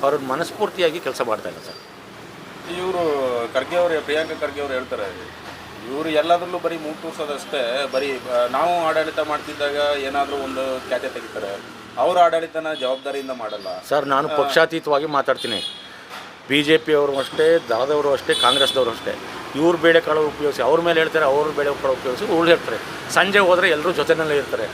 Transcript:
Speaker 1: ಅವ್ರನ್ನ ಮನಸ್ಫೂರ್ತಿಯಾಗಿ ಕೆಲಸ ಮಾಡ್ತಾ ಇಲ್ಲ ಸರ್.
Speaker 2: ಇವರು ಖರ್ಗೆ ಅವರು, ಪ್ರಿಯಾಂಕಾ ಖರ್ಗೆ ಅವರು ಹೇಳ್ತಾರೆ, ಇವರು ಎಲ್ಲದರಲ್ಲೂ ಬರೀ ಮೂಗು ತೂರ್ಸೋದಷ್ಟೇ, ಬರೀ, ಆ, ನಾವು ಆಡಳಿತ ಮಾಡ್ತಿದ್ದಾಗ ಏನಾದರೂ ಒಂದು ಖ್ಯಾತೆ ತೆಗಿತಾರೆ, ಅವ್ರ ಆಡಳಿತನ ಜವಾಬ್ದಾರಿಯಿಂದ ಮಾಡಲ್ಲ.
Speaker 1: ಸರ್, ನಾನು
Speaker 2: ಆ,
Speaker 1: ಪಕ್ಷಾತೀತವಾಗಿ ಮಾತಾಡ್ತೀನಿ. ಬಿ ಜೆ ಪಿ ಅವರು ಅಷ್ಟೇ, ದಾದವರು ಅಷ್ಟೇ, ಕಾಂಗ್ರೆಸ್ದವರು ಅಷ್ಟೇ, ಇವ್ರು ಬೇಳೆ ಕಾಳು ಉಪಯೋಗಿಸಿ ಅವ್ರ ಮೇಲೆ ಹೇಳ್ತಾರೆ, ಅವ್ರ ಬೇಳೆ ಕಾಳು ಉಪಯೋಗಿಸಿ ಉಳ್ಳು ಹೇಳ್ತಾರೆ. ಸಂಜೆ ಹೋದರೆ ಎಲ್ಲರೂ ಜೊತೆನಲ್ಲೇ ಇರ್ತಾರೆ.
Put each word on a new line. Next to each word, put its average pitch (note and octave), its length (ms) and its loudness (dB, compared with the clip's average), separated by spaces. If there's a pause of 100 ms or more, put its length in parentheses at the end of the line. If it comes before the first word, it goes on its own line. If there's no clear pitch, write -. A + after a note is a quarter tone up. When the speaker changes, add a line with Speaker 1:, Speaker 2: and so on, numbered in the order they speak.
Speaker 1:
ಅವ್ರನ್ನ C#3 240 0
ಮನಸ್ಫೂರ್ತಿಯಾಗಿ E3+ 720 -2
ಕೆಲಸ C3+ 220 -6
ಮಾಡ್ತಾ G#2+ 280 -2
ಇಲ್ಲ E2+ 100 -12
ಸರ್. - 160 -16 (1000)
Speaker 2:
ಇವರು F3+ 260 -2 (500)
ಖರ್ಗೆ C3+ 220 -2
ಅವರು, E3+ 280 2
ಪ್ರಿಯಾಂಕಾ D#3 360 -2
ಖರ್ಗೆ D3 220 -4
ಅವರು C#3+ 120 -4
ಹೇಳ್ತಾರೆ, A2 640 -8 (540)
ಇವರು D#3+ 160 -4
ಎಲ್ಲದರಲ್ಲೂ E3+ 500 2
ಬರೀ E3 180 -2
ಮೂಗು D#3 240 -10
ತೂರ್ಸೋದಷ್ಟೇ, C#3+ 920 -4
ಬರೀ, C3+ 240 -2
ಆ, B2 340 0
ನಾವು E3 340 2
ಆಡಳಿತ D#3 340 0
ಮಾಡ್ತಿದ್ದಾಗ D3 760 -2
ಏನಾದರೂ C#3 380 -2
ಒಂದು C3 520 -4
ಖ್ಯಾತೆ B2+ 220 -2
ತೆಗಿತಾರೆ, G#2+ 500 -8 (380)
ಅವ್ರ D#3+ 200 2
ಆಡಳಿತನ E3 500 2 (120)
ಜವಾಬ್ದಾರಿಯಿಂದ C3+ 520 -4
ಮಾಡಲ್ಲ. G#2+ 360 -8 (220)
Speaker 1:
ಸರ್, C#3 180 2
ನಾನು C#3+ 220 2
Speaker 2:
ಆ, D#3 80 -2
Speaker 1:
ಪಕ್ಷಾತೀತವಾಗಿ D3 680 2
ಮಾತಾಡ್ತೀನಿ. B2+ 680 -2 (760)
ಬಿ C#3+ 140 2
ಜೆ D#3 140 4
ಪಿ D#3 160 2
ಅವರು C#3+ 260 2
ಅಷ್ಟೇ, D#3+ 380 4 (120)
ದಾದವರು C#3+ 440 2
ಅಷ್ಟೇ, C3+ 200 0
ಕಾಂಗ್ರೆಸ್ದವರು C3+ 560 4
ಅಷ್ಟೇ, A2+ 300 -6 (360)
ಇವ್ರು E3 220 4
ಬೇಳೆ E3 240 6
ಕಾಳು D#3 260 2
ಉಪಯೋಗಿಸಿ C#3+ 340 -2
ಅವ್ರ D3 200 4
ಮೇಲೆ E3+ 180 4
ಹೇಳ್ತಾರೆ, D#3+ 260 2
ಅವ್ರ C#3+ 220 4
ಬೇಳೆ C#3+ 340 -2
ಕಾಳು C3+ 120 2
ಉಪಯೋಗಿಸಿ B2+ 320 -4
ಉಳ್ಳು E3 200 2
ಹೇಳ್ತಾರೆ. D3+ 320 4 (360)
ಸಂಜೆ F#3+ 260 4
ಹೋದರೆ F3+ 300 6
ಎಲ್ಲರೂ D#3 220 2
ಜೊತೆನಲ್ಲೇ D3+ 460 2
ಇರ್ತಾರೆ. A#2+ 360 -2